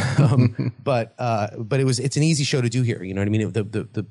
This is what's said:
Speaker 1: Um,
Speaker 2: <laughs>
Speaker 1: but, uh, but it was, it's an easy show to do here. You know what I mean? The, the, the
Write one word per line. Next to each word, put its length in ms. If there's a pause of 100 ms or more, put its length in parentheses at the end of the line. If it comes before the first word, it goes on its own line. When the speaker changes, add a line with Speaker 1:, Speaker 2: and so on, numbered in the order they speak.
(180)
Speaker 1:
Um, 600
Speaker 2:
<laughs> 60
Speaker 1:
but, 360
uh, 360
but 240
it 40
was, 160
it's 180
an 60
easy 200
show 180
to 80
do 120
here. 220
You 100
know 80
what 60
I 20
mean? 220
The, 120
the, 200
the 280